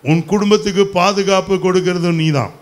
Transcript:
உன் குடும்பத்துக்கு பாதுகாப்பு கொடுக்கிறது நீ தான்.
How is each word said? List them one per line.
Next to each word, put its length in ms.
உன் 220
குடும்பத்துக்கு 600
பாதுகாப்பு 720
கொடுக்கிறது 540
நீ 180
தான். 320